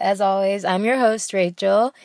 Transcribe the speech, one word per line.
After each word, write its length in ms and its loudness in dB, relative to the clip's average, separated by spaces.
As 200 0
always, 440 0
I'm 180 0
your 140 0
host, 340 0
Rachel, 640 0